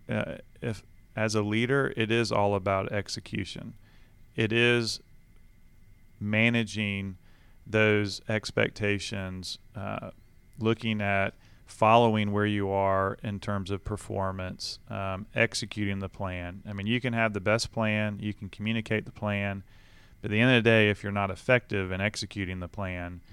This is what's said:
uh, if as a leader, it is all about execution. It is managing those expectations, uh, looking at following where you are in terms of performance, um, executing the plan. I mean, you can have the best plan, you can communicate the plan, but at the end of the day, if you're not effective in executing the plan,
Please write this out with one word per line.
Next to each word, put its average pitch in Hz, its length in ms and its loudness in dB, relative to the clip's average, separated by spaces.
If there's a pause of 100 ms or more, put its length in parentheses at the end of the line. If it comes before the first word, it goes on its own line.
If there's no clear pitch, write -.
uh, 110 280 -4 (260)
if 117 200 -6 (320)
as 110 200 -2
a 110 80 2
leader, 120 540 0
it 110 140 -2
is 117 220 2
all 101 220 2
about 98 360 0
execution. - 840 -8 (600)
It 110 160 0
is 120 500 4 (1200)
managing 104 960 0 (500)
those 104 640 4
expectations, 101 1300 -2 (180)
uh, 104 340 -8 (480)
looking 110 420 0
at 98 340 2 (320)
following 110 680 4
where 104 140 2
you 101 220 0
are 98 540 2
in 101 180 -6
terms 98 300 -4
of 98 140 -4
performance, 95 960 -6 (120)
um, 98 440 -6
executing 104 680 0
the 95 80 -6
plan. 90 600 -8
I 104 40 -8
mean, 98 140 -6
you 120 140 0
can 123 140 -2
have 113 180 2
the 101 80 -2
best 104 320 2
plan, 107 480 0
you 104 140 -4
can 98 140 -12
communicate 110 580 -2
the - 60 -14
plan, 101 500 -4 (580)
but - 100 -6
at - 20 0
the 107 80 4
end 123 100 6
of 120 120 6
the 110 60 6
day, 110 220 8
if 101 120 -2
you're 101 100 -4
not 101 180 0
effective 98 600 0
in 92 100 -4
executing 98 600 -4
the 87 80 -8
plan, 90 520 -8 (120)